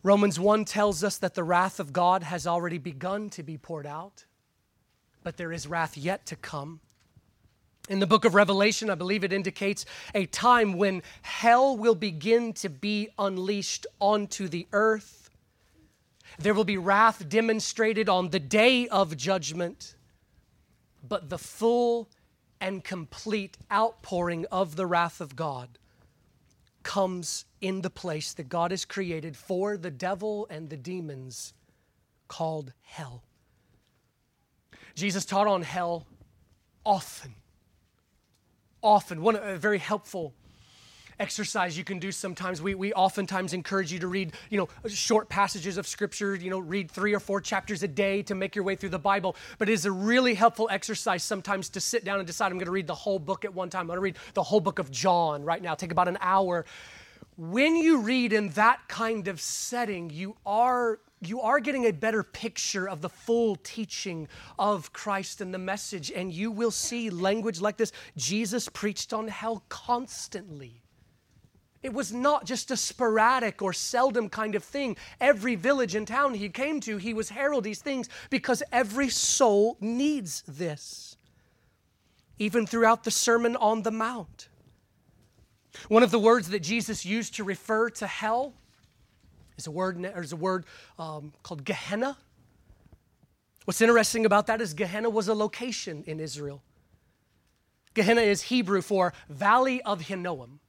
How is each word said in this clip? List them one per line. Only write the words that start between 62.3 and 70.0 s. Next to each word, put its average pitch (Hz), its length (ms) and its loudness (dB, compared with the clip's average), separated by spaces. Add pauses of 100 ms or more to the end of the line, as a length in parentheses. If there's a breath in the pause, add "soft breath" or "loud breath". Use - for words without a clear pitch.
of 160 120 -8
the 175 80 -8
full 233 480 2
teaching 175 720 -8 (300 loud breath)
of 202 360 0
Christ 196 480 -6
and 185 120 -6
the 190 60 -6
message, 185 520 -6
and 180 220 -6
you 202 160 -4
will 220 220 0
see 233 400 -4
language 190 500 -2
like 208 160 -2
this. 226 140 0 (260 loud breath)
Jesus 202 500 -2
preached - 460 -6
on 220 140 -4
hell 214 420 -6
constantly. 147 1080 -6 (1040)